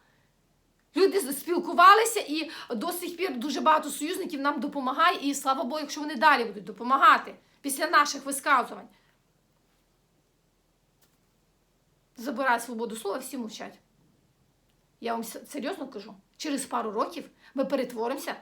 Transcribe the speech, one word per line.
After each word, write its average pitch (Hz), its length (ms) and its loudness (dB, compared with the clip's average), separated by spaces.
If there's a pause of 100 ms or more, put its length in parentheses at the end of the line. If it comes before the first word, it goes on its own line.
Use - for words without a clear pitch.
(960)
Люди 359 240 4
з-, 269 200 -4
спілкувалися, 359 800 6
і 302 300 -4 (200)
до 254 220 -4
сих 349 240 -8
пір 330 200 -4
дуже 277 240 -4
багато 302 300 4
союзників 330 500 -6
нам 285 200 0
допомагає, 285 600 0
і 277 120 0
слава 269 300 0
Богу, 302 160 -4
якщо 294 200 -8
вони 302 140 -6
далі 262 300 4
будуть 202 200 -10
допомагати 247 720 4 (260)
після 311 300 -2
наших 285 360 2
висказувань. 254 640 0 (3250)
Забирає 240 400 -2
свободу 226 360 -8
слова, 320 220 -6
всі 254 200 -12
мовчать. - 400 -12 (1200)
Я 233 120 -6
вам 233 120 -6
с-, - 220 -14
серйозно 294 420 -8
кажу, 208 260 -16 (220)
через 285 280 -6
пару 226 260 -4
років 254 400 -6 (240)
ми 269 100 0
перетворимося 247 760 -4